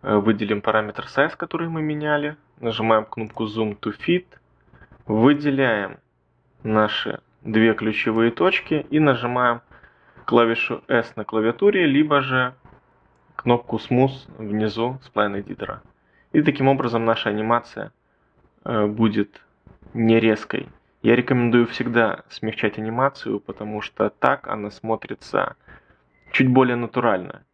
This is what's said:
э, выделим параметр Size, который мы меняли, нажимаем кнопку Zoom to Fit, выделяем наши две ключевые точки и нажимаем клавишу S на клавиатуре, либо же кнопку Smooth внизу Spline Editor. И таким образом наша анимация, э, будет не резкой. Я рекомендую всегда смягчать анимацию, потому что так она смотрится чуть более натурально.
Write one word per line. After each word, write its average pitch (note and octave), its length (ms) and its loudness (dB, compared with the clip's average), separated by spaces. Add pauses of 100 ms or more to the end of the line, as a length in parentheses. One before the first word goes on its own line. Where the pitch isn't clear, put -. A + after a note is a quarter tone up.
э, G#2 140 2
выделим G#2 460 0
параметр G#2+ 420 -2
Size, - 320 -2
который E3 320 -6
мы D#3+ 120 -6
меняли, D3+ 560 -2 (240)
нажимаем A2+ 440 0
кнопку A2 400 -8
Zoom G#2+ 340 -4
to G#2 140 -6
Fit, F3 340 -2 (800)
выделяем C3 920 2 (640)
наши - 580 -2 (220)
две A2 320 4
ключевые A2 560 0
точки D#3+ 580 -2
и D3+ 120 0
нажимаем B2 600 0 (640)
клавишу A#2 600 2
S A#2 300 -2
на G#2+ 80 -8
клавиатуре, D#3 600 0
либо D3 340 2
же C3 340 -2 (800)
кнопку A#2+ 440 0
Smooth C3 340 2 (260)
внизу A2 680 -4
Spline G2+ 380 -2
Editor. G2+ 380 -12 (520)
И D#3+ 100 4
таким C3+ 260 2
образом A#2+ 360 0
наша A2+ 260 0
анимация, A2 600 -4 (720)
э, G#2+ 220 0
будет G#2 560 -2 (500)
не A2+ 280 4
резкой. - 480 0 (340)
Я A2+ 140 4
рекомендую A#2+ 500 2
всегда A#2 640 -2
смягчать - 500 -6
анимацию, A2 600 -4
потому G#2+ 420 -10
что - 260 -2
так - 380 -2
она G#2 240 -8
смотрится - 840 -6 (760)
чуть C3 180 2
более B2 280 4
натурально. A#2 680 -4 (120)